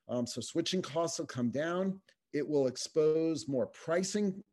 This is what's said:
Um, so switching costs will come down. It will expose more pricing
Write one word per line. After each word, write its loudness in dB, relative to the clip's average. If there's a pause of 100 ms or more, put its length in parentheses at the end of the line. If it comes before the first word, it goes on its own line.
Um, -2
so -6
switching -2
costs -2
will -4
come 0
down. 0 (340)
It -2
will 4
expose 2
more 2
pricing -2 (120)